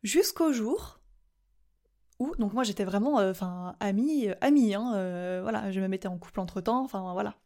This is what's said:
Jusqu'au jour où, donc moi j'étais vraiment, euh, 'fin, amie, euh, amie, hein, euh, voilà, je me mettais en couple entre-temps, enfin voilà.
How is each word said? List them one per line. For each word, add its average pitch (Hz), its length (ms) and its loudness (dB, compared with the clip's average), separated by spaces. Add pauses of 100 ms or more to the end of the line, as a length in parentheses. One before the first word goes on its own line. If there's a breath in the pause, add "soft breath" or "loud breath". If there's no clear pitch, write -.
Jusqu'au 311 500 2
jour 240 480 -2 (1200)
où, 277 160 -4
donc 208 180 -2
moi 247 100 0
j'étais 208 200 -2
vraiment, 208 360 2
euh, 190 140 2
'fin, 180 460 -8
amie, 233 480 0
euh, 185 140 -2
amie, 262 320 6
hein, 226 220 -2
euh, 180 460 -2
voilà, 214 300 -2
je 190 80 -2
me 190 80 0
mettais 190 220 -2
en 180 80 -6
couple - 240 -8
entre-temps, 190 420 0
enfin 185 300 -6
voilà. 185 320 -4